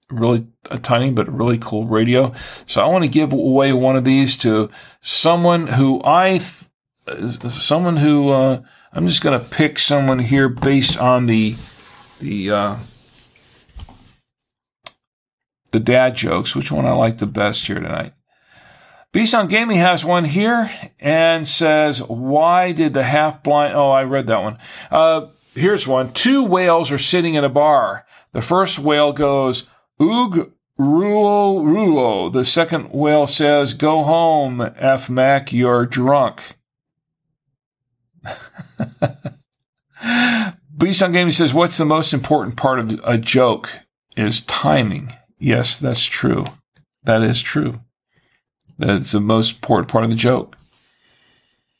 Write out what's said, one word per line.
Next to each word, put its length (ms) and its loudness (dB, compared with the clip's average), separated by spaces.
really, 360 0
uh, 80 -8
tiny, 320 0
but 220 -2
really 260 0
cool 300 -6
radio. 460 2
So 160 -2
I 60 4
wanna 200 2
give 240 0
away 420 2
one 220 2
of 80 0
these 340 2
to 320 0
someone 640 2
who 360 2
I, 360 2
th-, 280 -12
uh, 420 -10
someone 480 0
who, 320 4
uh, 320 2
I'm 140 -2
just 140 0
gonna 180 0
pick 400 -2
someone 400 2
here 300 2
based 500 0
on 280 2
the, 280 0
the, 320 -6
uh, 240 -2
the 80 -2
dad 360 0
jokes, 400 -4
which 160 -6
one 140 -2
I 60 0
like 280 0
the 60 -4
best 420 -4
here 120 -6
tonight. 340 -10
Beast 200 0
on 140 2
Gaming 300 0
has 260 2
one 220 0
here 440 0
and 480 0
says, 560 0
"Why 680 0
did 220 0
the 100 0
half-blind," 680 0
oh, 160 2
I 140 4
read 240 -4
that 160 0
one. 140 -8
Uh, 360 2
here's 320 0
one. 240 -2
Two 320 0
whales 480 2
are 60 -2
sitting 380 -2
in 80 0
a 60 0
bar. 560 2
The 80 -6
first 380 -2
whale 340 0
goes, 560 -2
"Oog, 520 0
rulo, 880 2
rulo." 680 2
The 120 0
second 480 -2
whale 360 2
says, 460 2
"Go 300 0
home, 580 0
F 320 0
Mac, 440 0
you're 320 2
drunk." 560 0
<laughs> 80 -16
Beast 240 2
on 100 2
Gaming 200 2
says, 220 2
"What's 240 0
the 80 0
most 280 0
important 420 -2
part 240 0
of 240 -6
a 140 0
joke 520 0
is 260 -2
timing." 720 -2
Yes, 400 0
that's 240 -2
true. 420 -2
That 200 2
is 180 0
true. 380 -6
That's 340 -2
the 80 0
most 360 0
important 320 -2
part 160 0
of 60 -2
the 60 0
joke. 400 -2